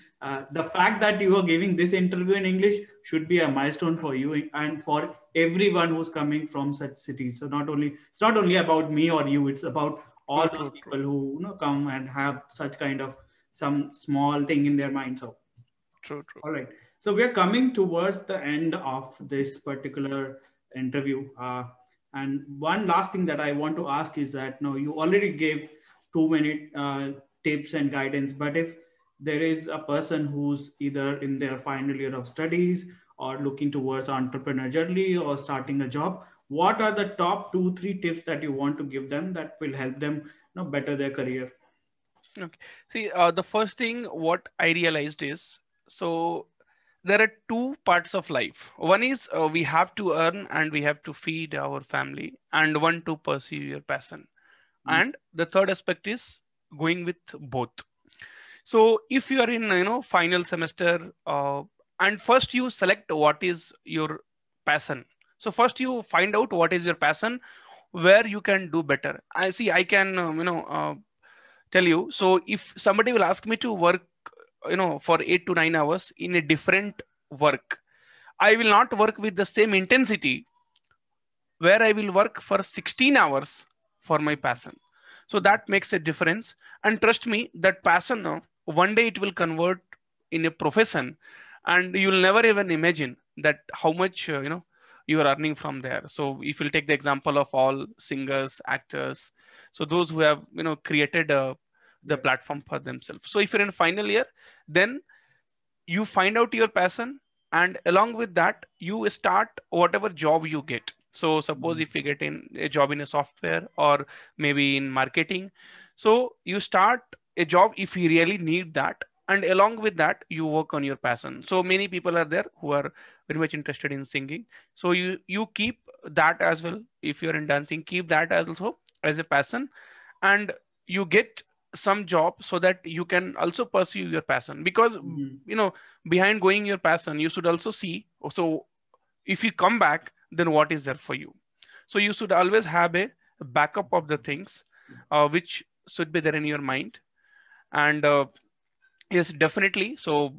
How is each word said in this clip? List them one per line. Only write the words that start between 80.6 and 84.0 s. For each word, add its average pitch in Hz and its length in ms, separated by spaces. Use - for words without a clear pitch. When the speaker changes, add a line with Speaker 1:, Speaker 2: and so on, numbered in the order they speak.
Speaker 2:
where 196 240
I 220 100
will 208 200
work 202 280
for 196 220
sixteen 262 540
hours 143 480